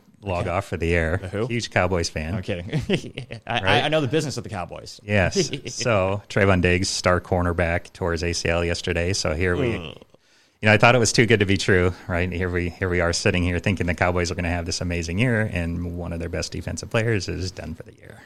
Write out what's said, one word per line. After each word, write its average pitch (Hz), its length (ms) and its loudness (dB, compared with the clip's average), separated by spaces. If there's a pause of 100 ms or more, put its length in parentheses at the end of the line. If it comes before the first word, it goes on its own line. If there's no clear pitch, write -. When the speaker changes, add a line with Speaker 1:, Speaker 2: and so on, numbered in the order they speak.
(220)
Speaker 1:
log 90 200 -2
Speaker 2:
Okay. 87 80 -4
Speaker 1:
off 92 160 -2
for 101 100 -8
the 82 180 0
air, 82 220 2
Speaker 2:
The 95 120 -6
who? 104 180 -4
Speaker 1:
huge 117 240 -4
Cowboys 90 400 2
fan. 80 240 -4
Speaker 2:
I'm 95 80 -4
kidding. 90 280 -8
<laughs> 120 760 -4
I, - 80 -6
Speaker 1:
Right? 117 100 -2
Speaker 2:
I, 143 220 4
I - 20 0
know 156 140 2
the 139 40 0
business 143 300 -2
of 120 80 -8
the - 60 -14
Cowboys. 87 520 -10
Speaker 1:
Yes. 104 480 2
Speaker 2:
<laughs> - 200 -10
Speaker 1:
So 101 580 0
Trayvon 98 320 4
Diggs, 90 300 2
star 90 320 2
cornerback, 87 720 0
tore 87 180 -2
his 82 100 -4
A 85 120 0
C - 160 -2
L 85 120 2
yesterday. 85 520 -2
So 85 200 -2
here 87 220 0
we, 110 200 0
Speaker 2:
Ugh. 82 200 -10 (640)
Speaker 1:
you - 60 0
know, 110 80 8
I - 20 8
thought - 180 8
it 127 40 6
was 113 160 4
too 127 100 6
good 104 160 6
to 98 60 2
be 98 100 4
true, 90 380 4 (120)
right? 90 240 -2
Here 87 200 -2
we, 87 180 -2
here 92 220 -4
we 87 100 2
are 85 140 2
sitting 90 300 0
here 87 140 0
thinking 92 280 0
the 87 80 0
Cowboys 90 360 0
are 85 40 -6
gonna 85 160 -4
have 85 160 -4
this 90 160 -6
amazing 85 360 -4
year, 113 320 0
and 85 460 -4
one 85 160 -8
of 85 80 -6
their 87 80 -6
best 87 240 -6
defensive 87 380 -10
players 113 360 0
is 87 240 -6
done 80 240 -12
for - 100 -16
the - 100 -20
year, - 320 -20